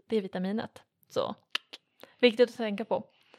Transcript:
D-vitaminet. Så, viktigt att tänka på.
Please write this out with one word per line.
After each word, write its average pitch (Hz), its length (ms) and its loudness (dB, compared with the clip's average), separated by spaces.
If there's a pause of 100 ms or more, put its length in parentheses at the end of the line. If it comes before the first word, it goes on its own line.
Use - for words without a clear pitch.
D-vitaminet. 196 720 -4 (260)
Så, - 260 -2 (840)
viktigt 240 300 6
att - 80 -20
tänka 214 280 -4
på. 196 220 -4 (320)